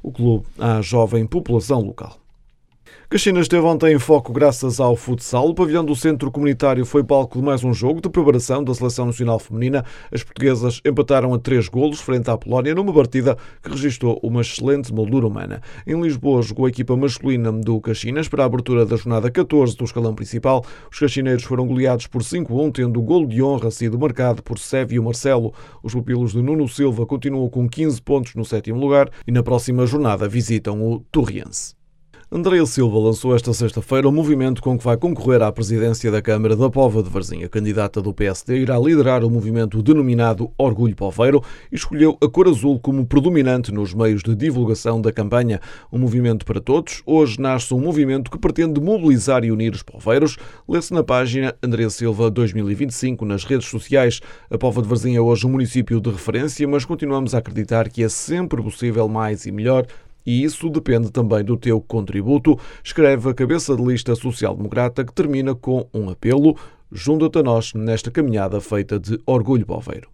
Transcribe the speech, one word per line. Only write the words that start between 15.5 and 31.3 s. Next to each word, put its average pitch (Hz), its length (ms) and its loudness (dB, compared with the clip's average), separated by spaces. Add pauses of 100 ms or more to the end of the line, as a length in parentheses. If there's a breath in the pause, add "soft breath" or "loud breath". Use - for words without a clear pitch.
Em 165 160 -2
Lisboa, 139 400 0
jogou 110 240 -2
a 127 40 2
equipa 123 280 -2
masculina 123 540 -2
do 110 280 -2
Caxinas 120 480 -4
para 143 140 -2
a 131 60 4
abertura 120 400 2
da 113 80 0
jornada 113 340 -2
catorze 143 480 2
do 123 80 -4
escalão 117 300 -4
principal. 120 500 -2 (260 loud breath)
Os - 60 -16
caxineiros 131 460 0
foram 127 240 -2
goleados 127 400 0
por 120 160 -4
cinco 139 360 -4
a 151 40 2
um, 151 80 0
tendo 120 280 -2
o 117 40 0
golo 156 240 2
de 117 140 0
honra 131 280 0
sido 117 300 -4
marcado 127 420 0
por 117 160 -8
Sévio 120 460 -2
Marcelo. 120 500 0 (300 loud breath)
Os 113 100 -8
pupilos 123 380 -2
de 117 100 0
Nuno 143 260 0
Silva 123 380 0
continuam 131 440 -2
com 123 200 -2
quinze 147 320 -2
pontos 135 320 -2
no 117 100 -6
sétimo 113 360 -4
lugar 139 320 4 (160 loud breath)
e 120 40 -2
na 123 120 4
próxima 123 420 0
jornada 113 420 0
visitam 107 540 -2
o 113 180 -2 (120)
Torriense. - 640 -4 (600 soft breath)